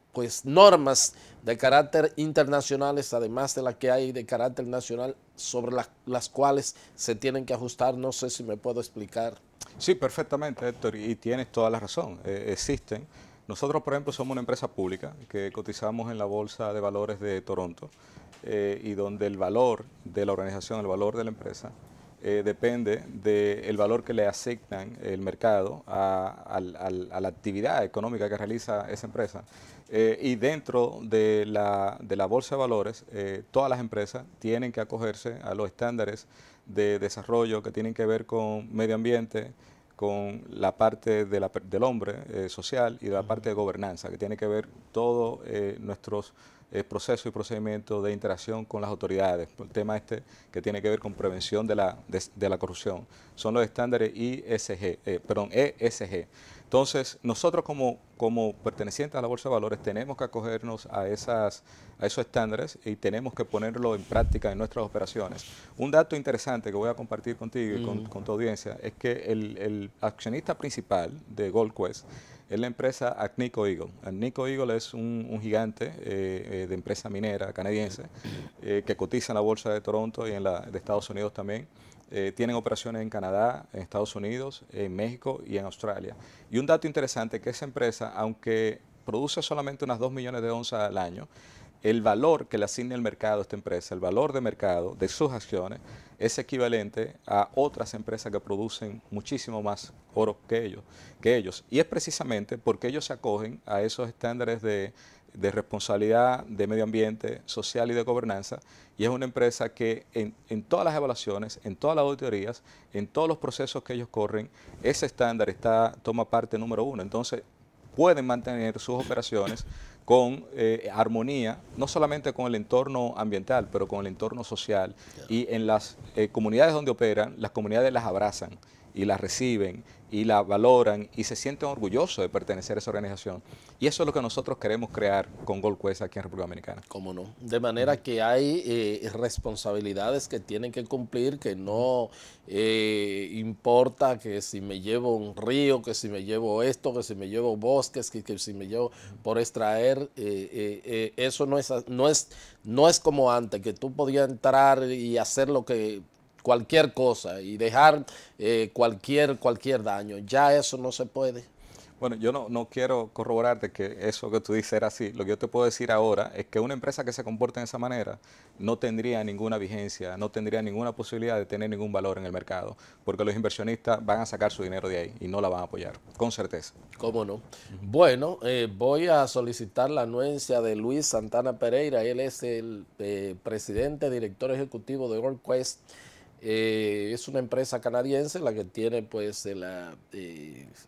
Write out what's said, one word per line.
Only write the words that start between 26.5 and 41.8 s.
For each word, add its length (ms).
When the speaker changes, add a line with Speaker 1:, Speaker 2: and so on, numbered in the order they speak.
Speaker 2:
al, 340
a 100
la 60
actividad 560
económica 460
que 80
realiza 520
esa 200
empresa. 340
Eh, 340
y 140
dentro 680
de 420
la, 560
de 140
la 120
Bolsa 280
de 60
Valores, 500
eh, 400
todas 180
las 120
empresas 460
tienen 320
que 100
acogerse 600
a 140
los 100
estándares 600
de 340
desarrollo 640
que 80
tienen 220
que 120
ver 200
con 460
medio 220
ambiente, 580
con 520
la 300
parte 480
de 140
la 120
per-, 120
del 180